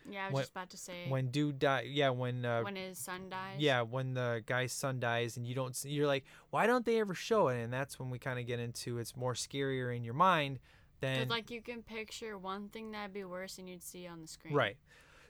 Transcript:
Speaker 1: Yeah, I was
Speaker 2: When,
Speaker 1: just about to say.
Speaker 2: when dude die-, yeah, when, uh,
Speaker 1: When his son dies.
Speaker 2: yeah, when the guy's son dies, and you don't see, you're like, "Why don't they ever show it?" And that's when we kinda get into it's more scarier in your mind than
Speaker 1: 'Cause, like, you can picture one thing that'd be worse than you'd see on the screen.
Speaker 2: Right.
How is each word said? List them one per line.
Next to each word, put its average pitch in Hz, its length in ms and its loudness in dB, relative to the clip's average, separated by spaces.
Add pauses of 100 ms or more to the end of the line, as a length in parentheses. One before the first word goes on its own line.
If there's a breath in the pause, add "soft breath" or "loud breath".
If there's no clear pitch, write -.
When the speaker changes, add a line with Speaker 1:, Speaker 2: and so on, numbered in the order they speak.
Speaker 1:
Yeah, 196 180 -6
I - 20 -4
was 196 60 -2
Speaker 2:
When, 135 80 2
Speaker 1:
just 123 100 -4
about 180 200 -8
to - 60 -16
say. 175 320 -10
Speaker 2:
when 131 220 0
dude 147 260 2
die-, 135 300 2
yeah, 139 220 6
when, 123 360 0
uh, 117 180 4
Speaker 1:
When 196 120 -2
his 185 240 -6
son 185 300 -6
dies. 185 300 -6
Speaker 2:
yeah, 139 220 6
when 127 320 -2
the 120 320 0
guy's 127 280 0
son 131 260 -2
dies, 120 380 0
and 120 100 -4
you 123 80 -4
don't 127 200 -4
see, - 140 -6
you're 147 180 2
like, 139 180 2 (260 loud breath)
"Why 165 160 4
don't 247 180 4
they 226 140 4
ever 202 160 0
show 208 320 4
it?" 123 160 2
And 117 100 -4
that's 135 260 -4
when 131 120 -6
we 123 80 -6
kinda 123 240 -4
get 120 160 -2
into 120 400 -4
it's 117 160 -6
more 123 180 -2
scarier 131 640 0
in 120 80 -4
your 117 120 -4
mind 151 440 6 (400 soft breath)
than 131 200 2
Speaker 1:
'Cause, 127 100 0
like, 233 220 -2
you 233 100 -6
can 233 220 -10
picture 220 540 -10
one 190 320 -8
thing 220 220 -10
that'd 208 220 -8
be 202 100 -6
worse 185 340 -8
than 185 100 -12
you'd 180 160 -12
see 180 240 -12
on 170 140 -12
the 160 60 -14
screen. - 280 -8
Speaker 2:
Right. 113 220 4 (520 soft breath)